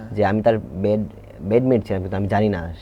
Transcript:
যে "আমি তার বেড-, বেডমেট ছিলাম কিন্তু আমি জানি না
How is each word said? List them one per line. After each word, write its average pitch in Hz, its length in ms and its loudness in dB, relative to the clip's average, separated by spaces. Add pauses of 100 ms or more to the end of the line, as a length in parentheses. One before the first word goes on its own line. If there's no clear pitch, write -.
(120)
যে 104 120 0
"আমি 104 180 2
তার 113 160 4
বেড-, 101 800 -4
বেডমেট 117 460 2
ছিলাম 95 140 -2
কিন্তু 95 160 -4
আমি 98 120 0
জানি 107 200 2
না 85 340 -4